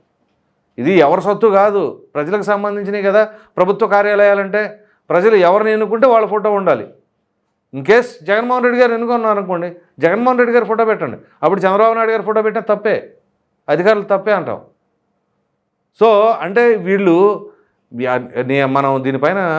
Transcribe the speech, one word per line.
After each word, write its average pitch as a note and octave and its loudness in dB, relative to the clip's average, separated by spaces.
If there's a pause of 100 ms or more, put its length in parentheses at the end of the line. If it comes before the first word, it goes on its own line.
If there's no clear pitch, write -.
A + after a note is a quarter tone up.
(760)
ఇది C#3 -2
ఎవరి E3 4
సొత్తు G3+ 0
కాదు, G3 0 (140)
ప్రజలకు E3+ -4
సంబంధించినవి G3+ -6
కదా G#3 0 (280)
ప్రభుత్వ G3 0
కార్యాలయాలంటే. G3+ 0 (300)
ప్రజలు F#3 2
ఎవరిని G3+ 4
ఎన్నుకుంటే A3 0
వాళ్ళ A3+ 4
ఫోటో G#3 -2
ఉండాలి. E3+ 0 (880)
In C3+ -10
case A#3 2 (160)
జగన్మోహన్ A#3+ -2
రెడ్డి A#3+ 0
గారు A#3+ 2
ఎన్నుకున్నారు A3+ -2
అనుకోండి, F3+ -6 (260)
జగన్మోహన్ A#3 0
రెడ్డి A#3+ 0
గారి A#3 2
ఫోటో A3 0
పెట్టండి. E3 -4 (260)
అప్పుడు F3+ 2
చంద్రబాబు G3+ 2
నాయుడు A3+ -2
గారి A3 -2
ఫోటో G#3+ -2
పెట్టినా G#3+ -2
తప్పే, G3+ -4 (560)
అధికారులు F#3+ 2
తప్పే G3+ -2
అంటాం. C#3+ -4 (1400)
So A3+ 4 (320)
అంటే A3+ 2
వీళ్ళు F#3+ 0 (520)
యా-, B2 -4
నే-, C3+ 0
మనం C3+ 0
దీనిపైన C3+ -2 (220)